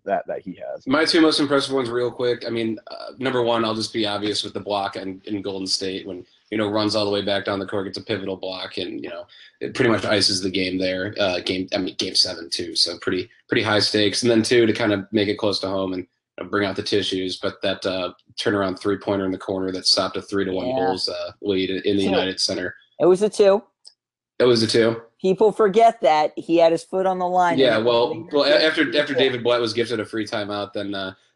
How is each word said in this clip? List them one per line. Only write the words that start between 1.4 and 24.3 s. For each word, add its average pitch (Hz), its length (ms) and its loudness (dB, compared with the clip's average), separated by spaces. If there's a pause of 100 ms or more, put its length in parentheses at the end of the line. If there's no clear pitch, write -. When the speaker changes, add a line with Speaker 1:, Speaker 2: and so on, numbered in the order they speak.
Speaker 2:
ones 131 160 0
real 123 220 -2
quick. 120 340 -2
I 117 40 -6
mean, 113 280 -2 (100)
uh, - 300 -14
number 127 260 0
one, 117 220 2
I'll 110 100 -2
just 110 180 -6
be 110 120 0
obvious 101 380 -2
with 104 100 -12
the 107 60 -8
block 98 360 -2
in, 95 300 -10
in 104 160 -6
Golden 95 260 -6
State 95 400 -4
when, 90 180 -12 (260)
you 107 60 -2
know, 104 120 0
runs 104 260 0
all 104 100 0
the 101 60 0
way 101 120 0
back 98 220 -2
down 101 140 -2
the 95 60 -6
court, 98 200 -6
gets 95 120 -10
a 101 60 -10
pivotal 95 340 -6
block, 92 400 -10
and, - 260 -8
you 90 60 -10
know, 87 160 -12 (340)
it - 140 -6
pretty 123 160 2
much 107 160 2
ices 98 360 2
the 95 100 -2
game 92 260 -2
there. 92 420 -2
Uh, 92 200 0
game, 92 340 -4
I 98 60 0
mean, 90 180 -4
game 92 180 -4
seven 85 340 -2
too, 85 260 -6
so 85 240 0
pretty, 95 300 -2 (180)
pretty 113 160 2
high 104 160 2
stakes. 101 420 2
And 120 100 4
then 113 120 6
two, 117 220 4
to 110 80 4
kind 107 200 0
of 98 180 -2
make 104 160 2
it 101 100 -2
close 98 220 -2
to 95 80 -4
home 95 260 -2
and, 90 140 -8 (300)
you - 60 -8
know, 90 60 -14
bring 101 180 0
out 95 80 -4
the 101 80 -4
tissues, 92 540 -2
but - 260 -8
that, 95 220 -4
uh, 92 280 -4 (260)
turnaround 98 400 0
three-pointer 98 460 -2
in 95 60 -2
the 95 60 -4
corner 95 340 -4
that 90 140 -6
stopped 95 300 2
a 95 60 -6
three 98 240 -2
to 92 60 -4
one 92 160 -4
Speaker 3:
Yeah. 131 80 -2
Speaker 2:
Bulls, 131 340 -2
uh, 87 220 -8 (100)
lead 95 300 0
in 98 260 0
the 98 60 2
Speaker 3:
Two. 95 60 0
Speaker 2:
United 92 300 0
Center. 90 340 -4 (260)
Speaker 3:
It 147 60 2
was 185 160 6
a 208 80 2
two. 202 320 4 (760)